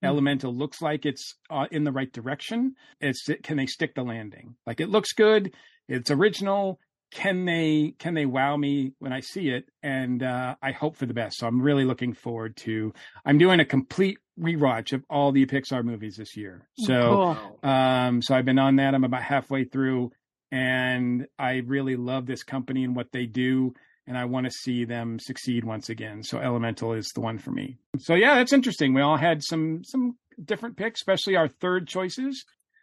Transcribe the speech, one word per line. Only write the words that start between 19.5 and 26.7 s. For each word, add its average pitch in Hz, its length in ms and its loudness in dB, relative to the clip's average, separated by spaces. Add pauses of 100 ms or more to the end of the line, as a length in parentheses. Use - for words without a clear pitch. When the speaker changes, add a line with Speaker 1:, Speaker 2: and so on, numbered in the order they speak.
Speaker 2:
through, 131 460 -2 (420)
and 127 760 0 (100)
I 127 180 -2 (100)
really 131 320 -2
love 127 300 -4
this 127 160 -6
company 131 420 -4
and 123 100 -2
what 120 160 -6
they 123 140 -4
do. 127 480 0 (340)
And 127 100 -8
I 123 80 -4
wanna 127 240 -2
see 120 360 -4
them 117 340 -6
succeed 123 460 -4
once 110 240 -8
again. 110 340 -10
So 113 160 -6
Elemental 117 540 -2